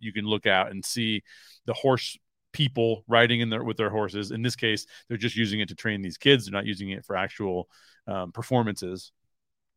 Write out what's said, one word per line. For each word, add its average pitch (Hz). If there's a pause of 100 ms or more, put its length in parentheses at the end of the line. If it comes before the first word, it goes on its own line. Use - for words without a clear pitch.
you 110
can 104
look 107
out 98
and 95
see 110 (440)
the 113
horse - (340)
people 117
riding 117
in 117
there 113
with 113
their 107
horses. 104
In 113
this 120
case, 110 (200)
they're 117
just 107
using 107
it 98
to 90
train 104
these 90
kids. 135
They're 98
not 101
using 98
it 98
for 101
actual, 92 (400)
um, 92
performances. 101 (640)